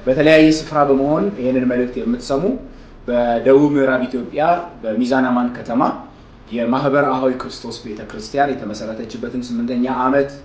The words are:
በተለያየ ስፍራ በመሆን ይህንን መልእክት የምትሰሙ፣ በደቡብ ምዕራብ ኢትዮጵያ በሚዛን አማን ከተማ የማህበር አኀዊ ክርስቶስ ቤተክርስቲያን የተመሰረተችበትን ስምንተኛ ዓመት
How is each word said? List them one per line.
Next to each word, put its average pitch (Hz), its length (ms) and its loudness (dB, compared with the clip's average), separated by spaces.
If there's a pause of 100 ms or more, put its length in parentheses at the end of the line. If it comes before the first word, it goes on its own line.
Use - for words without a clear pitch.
በተለያየ 156 520 6
ስፍራ 156 320 -2
በመሆን 143 400 2 (100)
ይህንን 127 320 0
መልእክት 123 300 -2
የምትሰሙ፣ 120 460 -2 (600)
በደቡብ 120 680 4
ምዕራብ 131 320 2
ኢትዮጵያ 123 400 -4 (360)
በሚዛን 123 480 0
አማን 123 240 0
ከተማ 135 320 -2 (680)
የማህበር 131 560 0
አኀዊ 131 280 0
ክርስቶስ - 460 -12
ቤተክርስቲያን 113 720 -6
የተመሰረተችበትን 113 920 -8
ስምንተኛ 120 420 -2 (120)
ዓመት 139 320 2 (140)